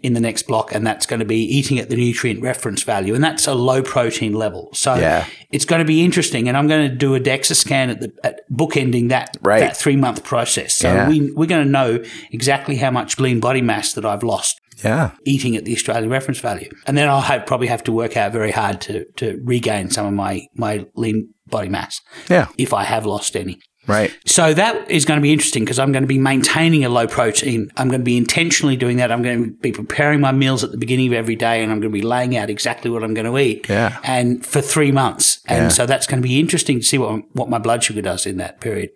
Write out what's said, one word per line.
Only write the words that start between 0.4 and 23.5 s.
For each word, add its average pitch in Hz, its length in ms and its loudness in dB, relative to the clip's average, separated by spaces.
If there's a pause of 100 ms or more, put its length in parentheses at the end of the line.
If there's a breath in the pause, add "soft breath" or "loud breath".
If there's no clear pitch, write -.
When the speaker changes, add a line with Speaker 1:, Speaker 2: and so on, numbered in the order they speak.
Speaker 1:
block, 110 320 -2
and 107 100 -2
that's 110 200 -2
gonna 113 200 -2
be 110 160 0
eating 135 380 0
at 107 100 -8
the 123 60 -2
nutrient 120 460 0
reference 120 420 -4
value, 101 320 0
and 131 80 4
that's 160 240 0
a 143 80 0
low 131 260 2
protein 117 520 -2
level. 101 400 -4
So 131 220 0
Speaker 2:
Yeah. 82 300 2 (260 loud breath)
Speaker 1:
it's 139 140 -2
gonna 165 200 2
be 160 180 4
interesting, 151 440 0
and 123 80 0
I'm 143 120 2
gonna 151 220 2
do 135 260 0
a 131 40 2
dexa 131 360 0
scan 131 340 2
at 113 120 -6
the, 123 100 -8 (120)
at - 180 -4 (120)
bookending 123 560 0
that, - 320 -2
Speaker 2:
Right. 107 200 4
Speaker 1:
that - 140 0
three-month 135 480 0
process. - 520 -2
So - 180 0
Speaker 2:
Yeah. 98 160 4
Speaker 1:
we, 147 260 2
we're 156 120 2
gonna 160 180 2
know 131 340 2 (320 loud breath)
exactly 135 460 0
how 131 140 2
much 123 280 -4
lean 127 200 2
body 127 220 2
mass 110 320 0
that 107 120 -6
I've 104 180 -2
lost - 320 -2 (280)
Speaker 2:
Yeah. 113 280 2 (140)
Speaker 1:
eating 131 300 0
at 107 100 -6
the 113 80 -4
Australian 113 380 -2
reference 131 280 -4
value. 104 300 -6 (160)
And 139 120 0
then 147 120 2
I'll 139 120 2
have, 131 240 -2
probably 123 220 -2
have 117 180 -2
to 120 60 0
work 113 260 -2
out 101 160 0
very 110 180 0
hard 101 300 -2
to, 87 240 -8 (120)
to 107 260 -4
regain 117 460 0
some 107 160 -2
of 101 80 -2
my, 98 320 -4 (100)
my 107 300 -4 (100)
lean 110 340 -2 (180)
body 98 220 -4
mass. 92 300 -6 (300 loud breath)
Speaker 2:
Yeah. 180 180 4 (120)
Speaker 1:
If 127 140 0
I 98 100 0
have 110 240 -2
lost 101 280 -4
any. 92 220 -6 (300)